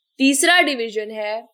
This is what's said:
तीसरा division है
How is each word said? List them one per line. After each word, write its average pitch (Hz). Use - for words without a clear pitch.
तीसरा 302
division 226
है 220